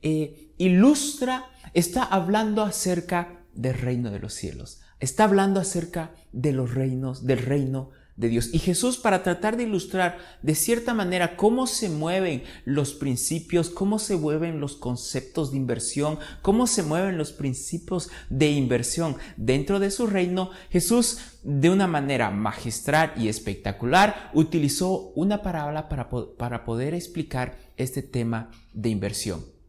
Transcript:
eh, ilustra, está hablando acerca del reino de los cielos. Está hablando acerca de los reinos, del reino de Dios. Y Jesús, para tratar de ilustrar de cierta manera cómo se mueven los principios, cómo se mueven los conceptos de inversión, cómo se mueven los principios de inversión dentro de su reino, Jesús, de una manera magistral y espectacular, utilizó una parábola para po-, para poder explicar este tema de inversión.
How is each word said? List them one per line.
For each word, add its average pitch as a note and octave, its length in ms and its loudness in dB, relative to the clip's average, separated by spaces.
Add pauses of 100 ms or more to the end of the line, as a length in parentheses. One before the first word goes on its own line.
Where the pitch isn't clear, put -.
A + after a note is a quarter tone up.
eh, D#3 540 -2
ilustra, B3+ 880 4 (280)
está B3+ 280 2
hablando G#3 600 2
acerca F3 840 -2 (100)
del B2+ 200 -2
reino A#2+ 360 -2
de G2+ 80 -6
los G2+ 160 -10
cielos. C2+ 460 -12 (180)
Está - 260 2
hablando G3 360 4
acerca E3+ 520 -4 (200)
de B2+ 200 0
los B2 220 0
reinos, C3 520 -2
del C3 120 4
reino C3+ 520 -2 (260)
de A#2 120 0
Dios. A#2 240 0
Y E3+ 60 4
Jesús, A#3+ 400 0
para F#3+ 240 2
tratar G3+ 340 0
de A#3+ 60 -2
ilustrar F#3 560 -2 (240)
de D3+ 120 2
cierta A#3 380 0
manera F3+ 440 0
cómo A#3 300 2
se A3 220 -2
mueven E3 540 0 (240)
los C#3 260 0
principios, D#3+ 760 -2
cómo G#3 280 0
se G#3 180 -2
mueven D#3 440 0
los C#3+ 160 -6
conceptos C3 760 -6
de C3+ 60 -4
inversión, C#3 600 -2 (240)
cómo A#3 240 4
se A3 160 0
mueven F3 340 0
los D3+ 160 -4
principios E3 800 -6 (180)
de D3 220 4
inversión C3+ 680 0 (220)
dentro C#3 420 2
de G3 100 2
su A#3 160 -2
reino, F#3 440 0 (200)
Jesús, A3+ 480 2 (240)
de C#3+ 280 4
una F#3+ 160 6
manera C#3 440 2
magistral A2+ 840 0
y A2 120 0
espectacular, A#2+ 1040 0
utilizó D#3+ 800 2
una G3+ 280 0
parábola D#3 460 -4
para C3 220 -6
po-, - 260 -6
para A#2+ 280 -6
poder B2 280 -2
explicar D3+ 680 -6 (200)
este C3 240 -4
tema A2+ 480 -2 (240)
de A2 160 0
inversión. G2+ 800 -4